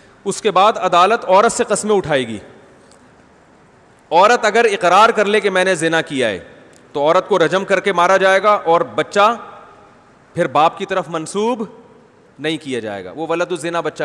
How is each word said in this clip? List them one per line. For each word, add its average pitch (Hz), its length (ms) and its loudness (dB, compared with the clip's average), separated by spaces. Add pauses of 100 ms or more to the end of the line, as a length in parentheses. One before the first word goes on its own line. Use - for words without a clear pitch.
(260)
اس 196 160 -6
کے 208 100 0
بعد 196 240 4
عدالت 185 500 2
عورت 202 260 4
سے 240 120 -2
قسمیں 208 320 -2
اٹھائے 143 320 -2
گی۔ 110 120 -10 (1700)
عورت 220 340 4
اگر 220 200 2
اقرار 196 440 4
کر 208 160 0
لے 208 140 0
کہ 202 100 -2
میں 185 160 0
نے 185 100 0
زنا 160 260 -2
کیا 131 280 -2
ہے 92 100 -6 (540)
تو 147 80 -4
عورت 175 260 2
کو 190 120 2
رجم 170 260 0
کر 185 140 0
کے 196 140 -2
مارا 180 240 4
جائے 190 260 2
گا، 214 80 4
اور 170 300 2
بچہ 170 540 0 (960)
پھر 170 140 -2
باپ 151 300 0
کی 196 80 -8
طرف 185 220 -4
منسوب 202 560 -4 (760)
نہیں 156 180 -4
کیا 131 220 -8
جائے 101 260 -8
گا، 90 100 -16
وہ 156 140 -10
ولد 170 220 -4
الزنا 170 300 -6
بچہ 156 240 -6